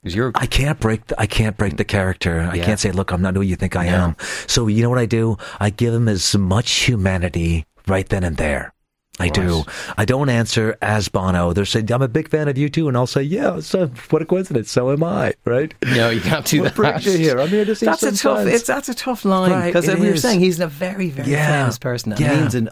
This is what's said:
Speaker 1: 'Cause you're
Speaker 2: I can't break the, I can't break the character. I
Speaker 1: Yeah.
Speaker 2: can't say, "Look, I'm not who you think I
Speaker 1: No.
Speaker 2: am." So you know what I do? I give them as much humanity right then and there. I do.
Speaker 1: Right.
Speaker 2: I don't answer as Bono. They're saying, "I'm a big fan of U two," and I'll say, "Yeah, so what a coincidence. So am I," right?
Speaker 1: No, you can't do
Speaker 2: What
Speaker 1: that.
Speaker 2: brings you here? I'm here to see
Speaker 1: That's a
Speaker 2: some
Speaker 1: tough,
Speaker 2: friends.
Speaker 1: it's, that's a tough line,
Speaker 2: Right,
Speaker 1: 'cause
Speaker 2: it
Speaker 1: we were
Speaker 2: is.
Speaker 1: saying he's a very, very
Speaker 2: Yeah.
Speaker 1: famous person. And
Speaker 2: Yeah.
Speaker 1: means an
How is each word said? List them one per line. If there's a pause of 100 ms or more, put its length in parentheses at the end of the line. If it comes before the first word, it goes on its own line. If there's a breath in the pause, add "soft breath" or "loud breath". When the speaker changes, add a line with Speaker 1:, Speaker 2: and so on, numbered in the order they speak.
Speaker 1:
'Cause
you're
Speaker 2:
I
can't
break
the,
I
can't
break
the
character.
I
Speaker 1:
Yeah.
Speaker 2:
can't
say,
"Look,
I'm
not
who
you
think
I
Speaker 1:
No.
Speaker 2:
am." (320 loud breath)
So
you
know
what
I
do? (220 loud breath)
I
give
them
as
much
humanity (200)
right
then
and
there. (460)
I
do.
Speaker 1:
Right. (320 loud breath)
Speaker 2:
I
don't
answer
as
Bono.
They're
saying,
"I'm
a
big
fan
of
U
two,"
and
I'll
say,
"Yeah,
so (220)
what
a
coincidence.
So
am
I," (100)
right? (200)
Speaker 1:
No,
you
can't
do
Speaker 2:
What
Speaker 1:
that.
Speaker 2:
brings
you
here?
I'm
here
to
see
Speaker 1:
That's
a
Speaker 2:
some
Speaker 1:
tough,
Speaker 2:
friends.
Speaker 1:
it's,
that's
a
tough
line,
Speaker 2:
Right,
Speaker 1:
'cause
Speaker 2:
it
Speaker 1:
we
were
Speaker 2:
is.
Speaker 1:
saying
he's
a
very,
very
Speaker 2:
Yeah.
Speaker 1:
famous
person.
And
Speaker 2:
Yeah.
Speaker 1:
means
an